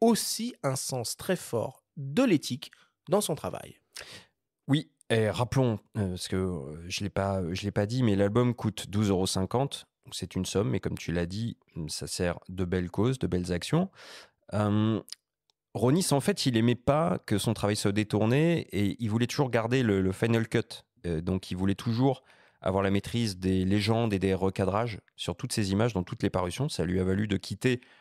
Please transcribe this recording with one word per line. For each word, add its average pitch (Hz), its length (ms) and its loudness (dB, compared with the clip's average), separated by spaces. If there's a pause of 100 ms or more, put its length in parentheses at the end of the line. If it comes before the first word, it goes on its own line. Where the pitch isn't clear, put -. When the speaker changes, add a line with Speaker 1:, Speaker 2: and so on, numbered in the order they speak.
Speaker 1:
aussi 233 640 2
un 131 140 -2
sens - 420 -6
très 180 180 -2
fort - 480 -6 (140)
de 143 240 0
l'éthique 151 480 0 (400)
dans 202 100 4
son 180 140 -2
travail. - 440 -8 (880)
Speaker 2:
Oui, 151 240 0 (200)
et 110 180 4
rappelons, 113 500 0 (200)
euh, 95 120 0
parce 90 180 -8
que, 95 80 -2
euh, 82 520 -4
je 92 160 -6
l'ai 92 60 -4
pas, 98 320 0 (100)
je 95 120 -6
l'ai 101 60 -2
pas 104 140 0
dit, 123 180 0
mais 104 140 4
l'album 113 380 4
coûte - 340 -4
douze 101 220 2
euros 92 160 2
cinquante. 117 600 -2 (200)
Donc - 80 -16
c'est - 200 -10
une 95 120 -2
somme, 107 240 0
mais 107 100 0
comme 87 160 -4
tu - 160 -6
l'as 87 140 0
dit, 104 320 -6 (300)
ça - 180 -8
sert 87 320 -2 (100)
de 92 160 -4
belles 90 260 -2
causes, 127 280 0
de 90 80 -2
belles 87 260 -2
actions. 151 380 0 (640)
Euh, 107 480 2 (720)
Ronis, 131 380 2
en 139 80 4
fait, - 260 -2
il 120 100 2
aimait 117 200 4
pas 160 500 0
que 107 100 2
son 110 160 0
travail 104 240 0
soit 101 160 0
détourné 113 680 2 (120)
et 98 280 0
il 113 100 -2
voulait 117 160 2
toujours 131 240 0
garder 120 320 2
le, 98 180 4
le 95 120 2
final 113 360 2
cut. - 360 -2 (200)
Euh, 82 160 -2
donc 92 300 -4
il 90 80 -4
voulait 95 160 2
toujours 123 480 0 (400)
avoir 95 200 2
la 98 80 2
maîtrise 101 480 0
des 92 260 4
légendes 107 480 2
et 98 60 2
des 95 160 2
recadrages 95 680 0 (160)
sur - 180 -6
toutes - 200 -8
ces 98 180 0
images 110 220 2
dans 92 80 0
toutes - 200 -8
les 101 60 2
parutions. 92 400 -2
Ça 87 160 -2
lui 90 160 0
a 92 40 0
valu 95 220 0
de 104 120 0
quitter 123 420 -2 (200)